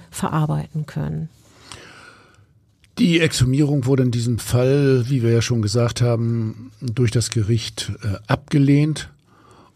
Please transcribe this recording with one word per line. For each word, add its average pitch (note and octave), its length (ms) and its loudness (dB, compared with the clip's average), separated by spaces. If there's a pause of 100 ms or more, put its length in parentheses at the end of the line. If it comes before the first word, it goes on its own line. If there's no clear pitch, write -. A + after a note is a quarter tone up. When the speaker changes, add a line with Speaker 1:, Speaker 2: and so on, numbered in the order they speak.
(100)
Speaker 1:
verarbeiten D3+ 760 -4
können.“ D#3 420 -6 (1700)
Speaker 2:
Die E3 220 4
Exhumierung C#3+ 640 2
wurde C3 200 2
in B2 60 0
diesem A#2 280 -2
Fall, C3 680 2
wie C3+ 140 0
wir A#2 80 2
ja A#2 120 4
schon A#2 180 0
gesagt A2+ 400 0
haben, A#2 800 -2
durch B2 300 0
das A#2 200 0
Gericht, A2 640 -4 (100)
äh, G2+ 140 -4 (100)
abgelehnt. D3 840 2 (640)